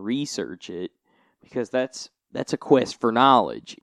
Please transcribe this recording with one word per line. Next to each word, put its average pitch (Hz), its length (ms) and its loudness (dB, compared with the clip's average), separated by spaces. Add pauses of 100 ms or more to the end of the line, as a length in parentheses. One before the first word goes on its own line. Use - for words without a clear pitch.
research 107 640 -6
it, 90 220 -8 (500)
because 123 280 -8
that's, - 400 -4 (220)
that's - 220 -8
a 143 40 -2
quest - 440 2
for 117 100 0
knowledge. 113 720 2